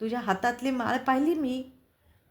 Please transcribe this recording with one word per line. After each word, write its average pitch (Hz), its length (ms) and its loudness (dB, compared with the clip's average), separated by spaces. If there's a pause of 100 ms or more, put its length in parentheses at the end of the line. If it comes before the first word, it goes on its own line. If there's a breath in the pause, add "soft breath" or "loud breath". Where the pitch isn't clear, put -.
तुझ्या 226 180 -2
हातातली 240 520 0
माळ 240 260 0
पाहिली 269 380 2
मी. 262 360 -2 (600)